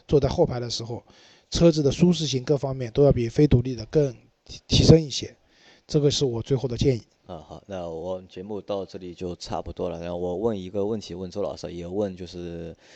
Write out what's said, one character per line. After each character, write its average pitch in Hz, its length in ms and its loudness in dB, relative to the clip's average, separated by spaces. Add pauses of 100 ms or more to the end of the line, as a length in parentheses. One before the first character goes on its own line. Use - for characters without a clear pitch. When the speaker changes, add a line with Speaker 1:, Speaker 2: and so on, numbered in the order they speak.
Speaker 1:
坐 151 140 4
在 135 80 0
后 165 180 2
排 123 140 -4
的 120 100 -8
时 113 140 -8
候， 113 180 -10 (480)
车 170 220 6
子 151 100 0
的 135 80 4
舒 170 220 6
适 160 160 0
性 127 160 -2
各 143 140 2
方 135 180 -4
面 123 160 -8
都 143 140 6
要 139 80 8
比 117 160 0
非 151 180 4
独 123 140 6
立 127 120 -4
的 110 120 -10
更 143 280 0 (320)
提， - 220 -18
提 - 160 4
升 160 180 8
一 147 80 -8
些， - 240 -8 (540)
这 156 120 0
个 143 120 4
是 143 140 0
我 117 160 -2
最 139 140 -2
后 120 120 -4
的 117 100 -6
建 135 180 2
议。 107 60 -8 (240)
Speaker 2:
啊， 87 120 -14
好， - 280 -16
那 90 220 -8
我 85 300 -8
们 92 100 -16
节 92 160 -14
目 104 160 -10
到 98 260 -6
这 95 140 -14
里 90 140 -12
就 87 240 -8
差 - 240 -8
不 87 100 -12
多 92 180 -6
了。 85 120 -8
然 85 80 -8
后 87 80 -6
我 87 180 -4
问 107 240 -2
一 92 100 -10
个 101 160 -2
问 110 140 -4
题， 101 160 -12
问 92 160 -10
周 101 100 -8
老 78 140 -6
师， 82 160 -12
也 85 160 -10
问 95 280 -4
就 90 120 -12
是 85 480 -12 (200)